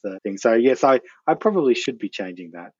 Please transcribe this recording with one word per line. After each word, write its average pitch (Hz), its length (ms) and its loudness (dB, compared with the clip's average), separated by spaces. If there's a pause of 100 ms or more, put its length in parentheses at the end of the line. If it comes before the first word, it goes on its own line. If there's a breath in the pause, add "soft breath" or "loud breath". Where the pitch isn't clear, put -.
the 95 200 -8
thing. 98 140 -6
So 113 160 2
yes, 120 300 4
I, 131 180 4 (240 soft breath)
I 160 80 2
probably 165 400 2
should 117 260 -4
be 104 100 -8
changing 90 440 -12
that. 87 260 -16